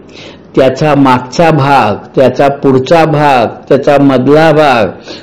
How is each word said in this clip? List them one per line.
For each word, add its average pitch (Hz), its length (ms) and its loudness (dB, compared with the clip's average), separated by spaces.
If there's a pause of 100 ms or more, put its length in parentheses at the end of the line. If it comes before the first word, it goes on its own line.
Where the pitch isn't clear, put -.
(560)
त्याचा 143 400 0
मागचा 135 560 0
भाग, 135 640 -2
त्याचा 139 320 0
पुढचा 139 580 0
भाग, 143 400 0 (240)
त्याचा 143 320 0
मधला 143 500 2
भाग, 143 340 0 (380)